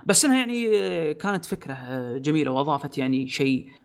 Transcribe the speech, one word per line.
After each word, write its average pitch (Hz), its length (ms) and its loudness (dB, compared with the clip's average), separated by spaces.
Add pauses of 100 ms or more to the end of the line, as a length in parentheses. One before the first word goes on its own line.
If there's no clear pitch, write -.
بس 202 180 4
إنها 262 140 4
يعني، 240 300 -2 (100)
آه، 175 340 -2
كانت 190 320 -4
فكرة، - 280 -8
آه، 127 460 -6
جميلة 147 320 2
وأضافت 139 480 0
يعني 131 300 0
شيء 135 400 0 (160)